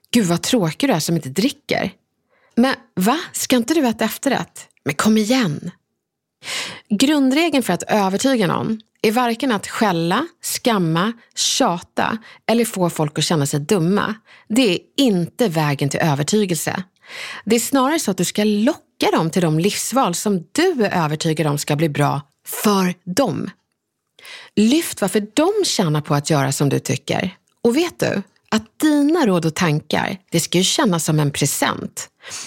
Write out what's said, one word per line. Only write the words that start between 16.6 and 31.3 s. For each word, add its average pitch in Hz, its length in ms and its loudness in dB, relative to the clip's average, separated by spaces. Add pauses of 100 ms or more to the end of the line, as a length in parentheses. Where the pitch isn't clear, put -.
Det 214 100 2
är 233 40 4
snarare 277 400 2
så - 120 -2
att 180 60 -2
du 170 80 0
ska - 180 -2
locka 220 680 0
dem 170 180 2
till 180 120 0
de 156 180 2
livsval 202 560 0
som 190 360 -2
du 302 340 2
är - 180 0
övertygad 151 440 -2
om 147 100 0
ska - 180 -2
bli 160 140 0
bra 143 320 0 (260)
för 190 460 0 (100)
dem. 185 460 -2 (1040)
Lyft 240 460 2
varför 208 320 -2
de 330 180 2 (140)
tjänar 151 360 0
på 147 140 0
att 143 140 -2
göra 139 220 2
som 143 180 2
du 135 100 0
tycker. - 560 -4 (280)
Och 240 140 2
vet 330 220 -2
du, - 220 -2 (300)
att 214 280 -4
dina 294 460 4
råd 180 200 2
och 160 100 -2
tankar, 147 640 0 (140)
det 170 80 2
ska - 180 -2
ju 185 60 2
kännas 180 420 0
som 156 140 2
en 143 120 0